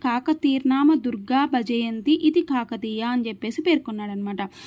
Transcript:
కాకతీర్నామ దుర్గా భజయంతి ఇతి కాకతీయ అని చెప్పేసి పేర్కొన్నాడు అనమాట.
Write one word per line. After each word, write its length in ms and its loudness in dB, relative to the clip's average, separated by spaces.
కాకతీర్నామ 920 2
దుర్గా 520 0
భజయంతి 840 0
ఇతి 140 4
కాకతీయ 600 -4
అని 260 -2
చెప్పేసి 340 -6
పేర్కొన్నాడు 500 0
అనమాట. 300 -6